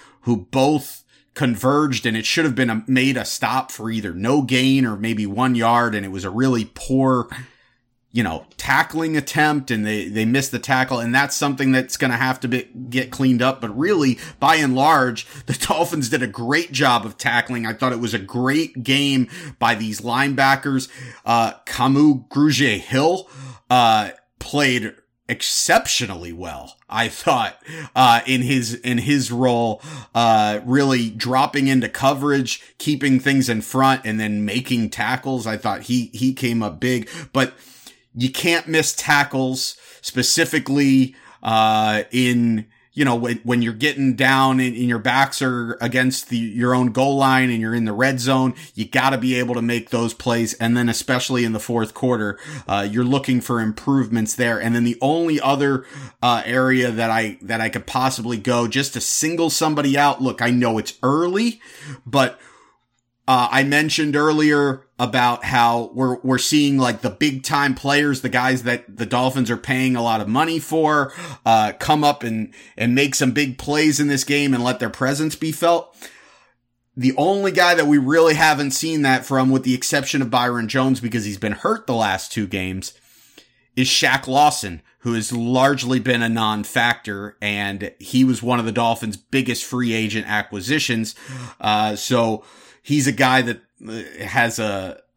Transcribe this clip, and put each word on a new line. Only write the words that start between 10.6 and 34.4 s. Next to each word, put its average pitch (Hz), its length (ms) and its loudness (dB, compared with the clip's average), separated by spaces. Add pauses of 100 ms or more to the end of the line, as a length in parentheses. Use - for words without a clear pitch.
tackle. 131 400 0
And 117 120 -4
that's 139 220 0
something 135 380 0
that's 131 240 0
gonna 127 200 0
have 131 220 0
to - 80 -6
be, 123 220 -4 (200)
get 123 220 -2
cleaned 127 320 2
up. 131 180 0
But 107 160 -8
really, 147 440 2 (180)
by 156 160 4
and 139 220 2
large, 135 500 2 (200)
the 131 80 -4
Dolphins 156 540 -2
did 127 140 -2
a 120 60 -4
great 131 420 -2
job 127 340 2
of 104 140 -12
tackling. 120 480 -2
I 113 60 -2
thought 127 180 -2
it 117 80 -4
was 117 160 -4
a 110 60 -2
great 127 640 -2
game 135 440 2 (300)
by 117 160 2
these 107 280 -6
linebackers. 135 880 0 (380)
Uh, 117 280 2 (120)
Kamu 135 640 2
Grugier-Hill, 139 1000 2 (400)
uh, 113 420 4 (280)
played 127 560 0 (320)
exceptionally 95 1080 -2
well, 80 420 -14 (100)
I 113 220 -2
thought, 110 480 0 (400)
uh, 120 300 6
in 131 160 0
his, 123 320 -2
in 120 240 -2
his 127 340 0
role, 120 480 0 (340)
uh, 110 520 2
really 131 420 2
dropping 131 580 0
into 131 220 2
coverage, 139 760 0 (140)
keeping 139 420 0
things 131 300 2
in 110 140 -2
front, 131 420 2
and 110 160 -2
then 104 240 -2